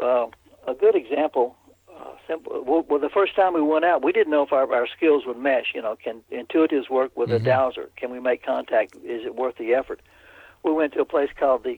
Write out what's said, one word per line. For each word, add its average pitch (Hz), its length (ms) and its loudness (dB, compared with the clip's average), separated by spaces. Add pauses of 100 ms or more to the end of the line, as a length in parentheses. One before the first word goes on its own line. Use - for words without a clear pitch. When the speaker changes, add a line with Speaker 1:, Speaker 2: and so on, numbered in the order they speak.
Speaker 1:
Uh, 123 260 0 (400)
a 127 60 -4
good 208 220 4
example, 143 600 -2 (360)
uh, 131 180 -18 (140)
simple. - 380 -8
Well, 151 240 2
well, 147 120 0
the 143 100 -2
first 190 260 0
time 185 200 4
we 160 60 2
went 156 220 2
out, 170 220 2
we 180 80 2
didn't 196 180 2
know 151 120 2
if 139 100 -2
our, 135 200 2
our 120 140 0
skills 147 380 2
would 123 120 -8
mesh. 127 380 0
You - 60 -6
know, 113 200 -6
can 113 200 -10 (100)
intuitives 135 580 0
work 131 280 0
with 120 120 0
Speaker 2:
Mm-hmm. 117 140 0
Speaker 1:
a 127 60 2
dowser? 127 480 0
Can 123 120 -8
we 123 120 -12
make 123 240 -2
contact? 123 580 -2
Is 117 220 -8
it 120 100 -8
worth 123 220 -4
the 117 160 -2
effort? 131 260 -2 (640)
We 160 80 0
went 156 220 0
to 156 80 0
a 135 40 0
place 147 320 0
called 131 280 2
the 123 120 -6